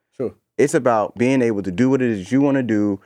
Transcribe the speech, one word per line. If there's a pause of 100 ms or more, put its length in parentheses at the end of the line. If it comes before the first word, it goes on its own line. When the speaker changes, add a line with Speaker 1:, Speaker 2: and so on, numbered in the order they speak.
(180)
Speaker 1:
Sure. (240)
Speaker 2:
It's
about
being
able
to
do
what
it
is
you
wanna
do,